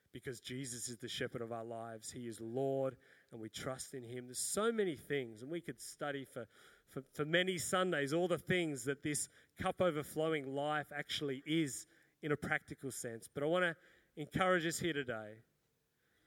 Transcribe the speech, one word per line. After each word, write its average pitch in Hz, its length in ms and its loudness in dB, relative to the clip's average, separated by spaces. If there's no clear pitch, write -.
because 123 280 -10
Jesus 123 480 -6
is 117 80 -8
the 120 100 -10
shepherd 117 360 -4
of 113 80 -6
our 113 120 -4
lives. 113 460 -8
He 120 180 -8
is 110 140 -8
Lord, 135 560 0
and 120 80 -12
we 110 100 -8
trust - 440 -8
in 131 80 -8
him. 123 240 -8
There's 123 140 -8
so 220 320 2
many 196 240 2
things, 117 480 -2
and 139 80 -8
we 170 100 -4
could - 180 -8
study 139 460 -6
for, 117 220 -8
for, 135 140 -6
for 151 100 0
many 175 360 6
Sundays 170 540 4
all 175 140 4
the 165 120 2
things 160 460 2
that 139 180 0
this 147 260 0
cup 185 200 0
overflowing 156 680 2
life 143 440 0
actually 143 540 -4
is 156 400 2
in 151 80 0
a 147 40 6
practical 143 540 -2
sense. 113 420 -8
But 143 120 -2
I - 20 2
wanna 170 320 4
encourage 170 500 2
us 165 140 0
here 170 140 0
today 113 500 -4